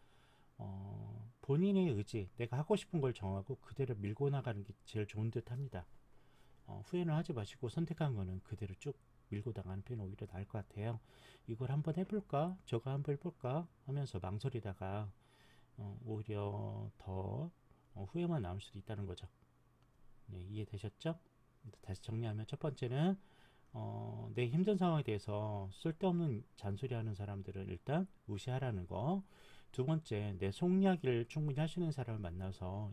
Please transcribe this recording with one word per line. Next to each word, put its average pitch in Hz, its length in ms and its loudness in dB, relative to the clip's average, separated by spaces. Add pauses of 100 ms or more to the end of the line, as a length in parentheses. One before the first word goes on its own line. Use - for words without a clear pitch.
(580)
어, 104 760 -8 (100)
본인의 185 460 6
의지, 104 480 0
내가 120 220 0
하고 175 180 4
싶은 180 240 0
걸 131 120 4
정하고 98 440 -2
그대로 127 400 -4
밀고 107 340 0
나가는 123 320 -2
게 98 100 -10 (120)
제일 107 220 -2
좋은 110 260 0
듯 - 180 -4
합니다. 123 340 -4 (840)
어, 101 200 -8
후회는 175 280 2
하지 160 180 2
마시고 117 360 -2
선택한 156 480 2
거는 92 260 -2
그대로 98 380 -6
쭉 - 180 -6 (300)
밀고 107 260 -2
나가는 95 280 -6
편이 120 200 -6
오히려 98 240 -6
나을 92 200 -6
것 104 200 -4
같아요. 113 320 -4 (480)
'이걸 120 240 -2
한번 147 260 2
해볼까? 185 680 0
저거 120 260 0
한번 143 240 0
해볼까?' 156 540 -2 (180)
하면서 135 340 -2
망설이다가, 101 880 -2 (640)
어, 107 280 -8
오히려 107 960 -2
더, 98 520 -2 (440)
어, 98 160 -6
후회만 170 320 2
남을 92 180 -2
수도 - 200 -12
있다는 101 260 -4
거죠. 95 220 -8 (960)
네, 95 160 -10
이해되셨죠? 107 760 -4 (640)
다시 - 200 -4
정리하면 110 460 -2
첫 147 100 -4
번째는, 143 580 2 (560)
어, 110 640 -4
내 120 140 4
힘든 190 280 6
상황에 170 280 6
대해서 104 720 0
쓸데없는 165 720 2 (120)
잔소리하는 110 580 -2
사람들은 98 540 -4
일단 147 400 0 (180)
무시하라는 107 600 0
거. 139 360 2 (500)
두 127 120 0
번째, 110 540 2
내 98 120 2
속 175 220 4
이야기를 151 560 6
충분히 151 320 0
하시는 160 320 2
사람을 117 280 -2
만나서 92 720 -4